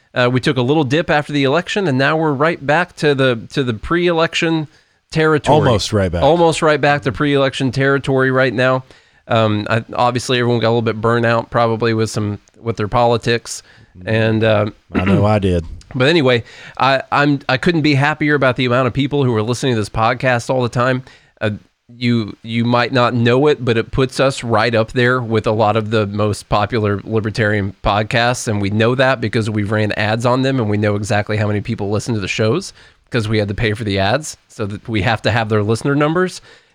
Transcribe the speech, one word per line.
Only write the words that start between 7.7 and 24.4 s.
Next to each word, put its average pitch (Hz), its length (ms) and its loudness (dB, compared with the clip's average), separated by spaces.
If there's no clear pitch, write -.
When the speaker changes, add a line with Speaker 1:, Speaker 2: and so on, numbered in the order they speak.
Speaker 1:
territory 135 580 0
right 131 240 2
now. 131 300 0
Um, 107 420 2
I, 117 140 0
obviously, 123 460 0
everyone 120 220 2
got 113 60 2
a - 20 4
little 117 140 2
bit 110 180 -2
burnt 117 240 2
out 117 240 0
probably 117 460 0
with 110 160 -2
some, 104 260 -4
with 113 160 -6
their 107 100 -4
politics, 120 760 0
and, 110 380 2
uh, 107 260 2
Speaker 2:
I 95 100 -2
know 98 220 2
I 107 140 2
did. 90 300 0
Speaker 1:
<clears throat> - 60 -12
But 127 120 4
anyway, 127 340 2
I, 135 340 2
I'm, 143 360 2
I 131 80 2
couldn't 170 260 0
be 147 140 2
happier 147 400 0
about 131 220 0
the 131 80 0
amount 123 220 2
of 110 60 -2
people 143 300 -2
who 123 100 2
are 107 80 0
listening 120 340 -2
to 110 40 0
this 104 80 -2
podcast 120 600 0
all 131 120 0
the 120 60 0
time. 127 360 -2
Uh, 107 120 -2
you, 120 540 -2
you 117 240 -2
might 120 260 0
not 123 220 2
know 123 340 2
it, 147 160 0
but 117 140 0
it 110 140 -4
puts 131 280 -2
us 135 240 0